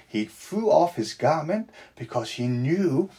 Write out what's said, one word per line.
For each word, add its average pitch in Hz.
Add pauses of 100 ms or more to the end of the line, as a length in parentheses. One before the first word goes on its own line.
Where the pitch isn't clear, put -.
he 107
threw 214
off 165
his -
garment 160 (260)
because 117
he 123
knew 147 (100)